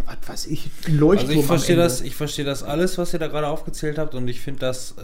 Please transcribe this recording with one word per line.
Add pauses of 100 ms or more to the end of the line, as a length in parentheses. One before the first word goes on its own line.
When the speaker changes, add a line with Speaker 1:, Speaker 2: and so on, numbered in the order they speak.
Speaker 1:
was
weiß
ich, (160)
ein
Leuchtturm
Speaker 2:
Also
ich
Speaker 1:
am
Speaker 2:
verstehe
Speaker 1:
Ende.
Speaker 2:
das,
ich
verstehe
das
alles,
was
ihr
da
gerade
aufgezählt
habt
und
ich
finde
das,